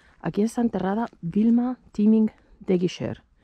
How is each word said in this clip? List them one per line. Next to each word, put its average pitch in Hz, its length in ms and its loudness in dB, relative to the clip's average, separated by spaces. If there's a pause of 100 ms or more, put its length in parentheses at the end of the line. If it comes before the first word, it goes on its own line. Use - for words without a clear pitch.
(200)
aquí 196 220 -4
está 226 180 -2
enterrada 208 480 -2 (140)
Wilma 233 580 0 (100)
Timing 214 400 2 (300)
Degischer. - 640 -4 (200)